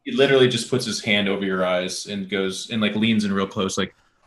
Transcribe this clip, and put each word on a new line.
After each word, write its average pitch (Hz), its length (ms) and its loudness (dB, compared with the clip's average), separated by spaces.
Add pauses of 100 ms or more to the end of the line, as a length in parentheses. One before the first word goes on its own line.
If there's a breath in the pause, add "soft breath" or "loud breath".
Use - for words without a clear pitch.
he 135 100 -10
literally 135 340 6
just 120 220 -2
puts 123 160 0
his 104 180 -6
hand 104 240 2
over 98 180 -2
your 92 200 0
eyes 92 400 -2
and 101 240 -8
goes 95 400 -4
and, 110 120 -2
like, 104 140 0
leans 107 300 2
in 98 80 -2
real 98 140 0
close, 95 300 -4
like, 95 160 -4 (340)